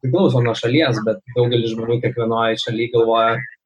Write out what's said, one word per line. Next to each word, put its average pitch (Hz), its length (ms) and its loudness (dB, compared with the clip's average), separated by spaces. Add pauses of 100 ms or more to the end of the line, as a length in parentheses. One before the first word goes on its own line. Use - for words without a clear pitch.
priklauso 131 400 2
nuo 113 140 0
šalies, 123 460 0
bet 110 280 -2
daugelis 120 400 0
žmonių 113 320 -2
kiekvienoje 113 560 -2
šalyje 117 320 -4
galvoja 113 460 2 (280)